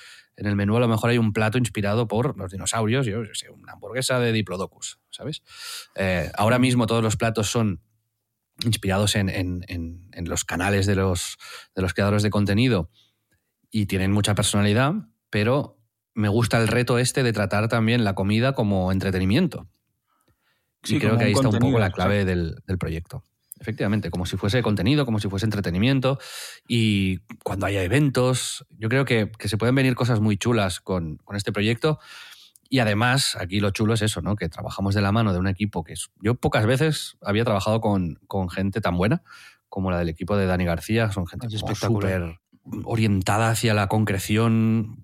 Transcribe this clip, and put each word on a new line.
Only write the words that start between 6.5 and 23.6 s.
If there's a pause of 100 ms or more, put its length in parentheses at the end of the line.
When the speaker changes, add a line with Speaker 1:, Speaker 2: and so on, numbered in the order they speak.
Speaker 1:
mismo
todos
los
platos
son (840)
inspirados
en,
en,
en,
en
los
canales
de
los, (380)
de
los
creadores
de
contenido (840)
y
tienen
mucha
personalidad, (360)
pero (360)
me
gusta
el
reto
este
de
tratar
también
la
comida
como
entretenimiento. (1160)
Speaker 2:
Sí,
Speaker 1:
Y
creo
Speaker 2:
como
Speaker 1:
que
ahí
Speaker 2:
un
Speaker 1:
está
un
poco
Speaker 2:
contenido,
Speaker 1:
la
clave
Speaker 2:
sí.
Speaker 1:
del, (100)
del
proyecto. (360)
Efectivamente,